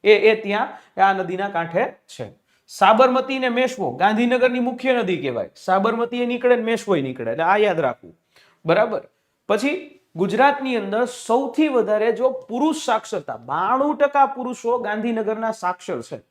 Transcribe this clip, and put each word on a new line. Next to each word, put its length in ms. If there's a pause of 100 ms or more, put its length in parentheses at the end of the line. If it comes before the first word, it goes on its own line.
એ, 100
એ 200
ત્યાં 640
આ 120
નદીના 360
કાંઠે 360 (240)
છે. 240 (340)
સાબરમતી 720
ને 100
મેશ્વો 420
ગાંધીનગરની 680
મુખ્ય 420
નદી 140
કહેવાય. 400
સાબરમતી 680
એ 40
નીકળે 300
ને 60
મેશ્વોય 400
નીકળે, 280
એટલે 140
આ 120
યાદ 240
રાખવું. 340 (500)
બરાબર, 360 (480)
પછી 520 (160)
ગુજરાતની 600
અંદર 280
સૌથી 640
વધારે 440
જો 180
પુરુષ 460
સાક્ષરતા, 600
બાણું 600
ટકા 300
પુરુષો 520
ગાંધીનગરના 720
સાક્ષર 520
છે. 280